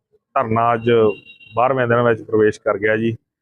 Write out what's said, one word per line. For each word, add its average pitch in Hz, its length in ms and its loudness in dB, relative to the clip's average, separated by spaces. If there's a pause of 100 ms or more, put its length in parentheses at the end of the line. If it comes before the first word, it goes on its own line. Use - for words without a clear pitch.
(120)
ਧਰਨਾ 117 640 -2
ਅੱਜ 117 160 -2 (640)
ਬਾਰਵੇਂ 127 340 0
ਦਿਨ 120 140 2
ਵਿੱਚ 113 200 0
ਪ੍ਰਵੇਸ਼ 107 380 0
ਕਰ 104 180 -4
ਗਿਆ 107 180 0
ਜੀ। 113 200 -4 (260)